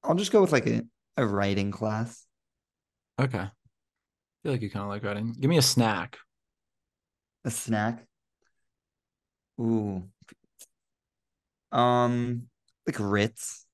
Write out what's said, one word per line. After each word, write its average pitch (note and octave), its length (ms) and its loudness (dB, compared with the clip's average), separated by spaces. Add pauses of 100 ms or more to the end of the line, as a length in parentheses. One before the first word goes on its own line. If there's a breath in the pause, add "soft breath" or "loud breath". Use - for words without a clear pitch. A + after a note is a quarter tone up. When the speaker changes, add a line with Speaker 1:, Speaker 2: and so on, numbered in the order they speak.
Speaker 1:
I'll - 120 2
just G3 160 0
go G#3 100 8
with, F3+ 100 4
like, C3+ 160 4
a, A2+ 160 0 (340)
a C3 80 2
writing G2+ 460 0
class. G#2+ 540 -6 (920)
Speaker 2:
Okay. B2+ 200 0
I G2 100 -6 (920)
feel D3+ 80 -4
like B2 100 -2
you G2+ 80 -6
kinda G2+ 180 -8
like G2+ 180 -8
writing. G#2+ 340 -4
Give C3+ 100 0
me E3+ 80 4
a C#3 40 6
snack. A2 560 0 (1300)
Speaker 1:
A A2+ 60 -4
snack? A2 540 -4 (1600)
Ooh. G#2+ 420 0 (1700)
Um, A#2+ 760 2 (380)
like - 140 -4
Ritz. G#2 760 -2